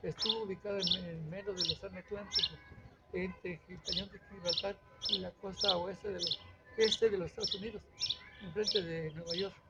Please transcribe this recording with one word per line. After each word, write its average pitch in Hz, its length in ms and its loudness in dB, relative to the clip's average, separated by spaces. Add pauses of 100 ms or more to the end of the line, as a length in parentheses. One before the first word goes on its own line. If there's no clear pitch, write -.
Estuvo 214 400 0
ubicada 202 360 -2
en, 185 260 2
en 165 240 -4
medio 196 240 -4
del 185 180 2
océano 190 280 -4
Atlántico, 202 500 0 (640)
entre 185 560 -2
el 180 140 -12
cañón - 300 -2
de 202 80 -14 (100)
Gibraltar 196 460 0 (340)
y 202 100 4
la 180 120 -4
costa 190 440 2
oeste 180 340 -2
de 196 60 -2
los, - 240 -2 (380)
este 220 320 6
de 202 80 4
los 170 120 0
Estados - 260 0
Unidos, 208 260 -6 (600)
enfrente 202 400 2
de 165 320 -2
Nueva 170 200 -4
York. 190 220 0 (140)